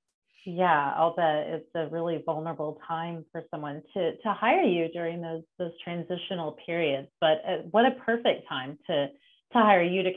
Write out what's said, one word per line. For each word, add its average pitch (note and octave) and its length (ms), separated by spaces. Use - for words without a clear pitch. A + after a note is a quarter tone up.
Yeah, E3 520
I'll E3 180
bet D#3 320
it's D#3 260
a E3 140
really E3 380
vulnerable D#3 600
time E3 460
for E3 180
someone D3+ 320
to, E3+ 240
to G#3 160
hire C#4+ 300
you E3+ 280
during E3+ 300
those, E3 200
those E3+ 140
transitional E3+ 800
periods. D3 420
But, D#3 160
uh, F3+ 100
what A3 140
a C4 60
perfect A#3 440
time C#3 280
to, C#3+ 200
to - 520
hire G3+ 240
you F3+ 200
to F#3 140